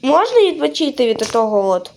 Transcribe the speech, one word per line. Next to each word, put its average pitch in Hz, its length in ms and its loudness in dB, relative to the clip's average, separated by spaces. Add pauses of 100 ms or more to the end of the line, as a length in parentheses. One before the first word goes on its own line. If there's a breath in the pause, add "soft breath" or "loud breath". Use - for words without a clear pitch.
можна 403 380 2
відпочити 294 640 0
від 226 120 0 (140)
того 214 360 0
от 180 280 -2